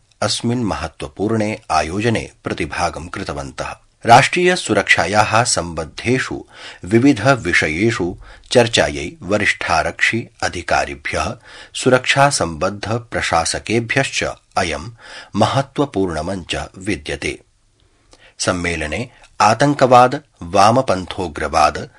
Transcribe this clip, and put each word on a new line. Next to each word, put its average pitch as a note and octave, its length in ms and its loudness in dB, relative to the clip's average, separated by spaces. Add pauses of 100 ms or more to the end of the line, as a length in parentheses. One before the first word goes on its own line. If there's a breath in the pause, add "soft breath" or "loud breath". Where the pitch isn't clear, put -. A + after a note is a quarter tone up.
(220)
अस्मिन् A#2+ 420 -2
महत्वपूर्णे G2 960 -4 (100)
आयोजने D#2+ 600 -2 (140)
प्रतिभागं E2 640 -6
कृतवन्तः। C#2+ 680 -10 (300)
राष्ट्रिय F3+ 500 6
सुरक्षायाः G#2+ 880 2
सम्बद्धेषु E2+ 1000 -4 (400 loud breath)
विविध A#2 440 4
विषयेषु F#2 920 0 (320 loud breath)
चर्चायै F2 640 2 (100)
वरिष्ठारक्षि F2 1040 -2 (140)
अधिकारिभ्यः, E2 960 -4 (380 loud breath)
सुरक्षा C3 560 2
सम्बद्ध F#2 580 -4
प्रशासकेभ्यश्च G#2 1400 -2 (320)
अयं E2+ 340 -4 (460 loud breath)
महत्वपूर्ण G#2 840 -2
मञ्च E2+ 460 -8 (100)
विद्यते। D#2 600 -6 (1000 soft breath)
सम्मेलने E2+ 720 -4 (300 soft breath)
आतङ्कवाद, B2+ 840 6 (200)
वामपन्थोग्रवाद, F2 1600 2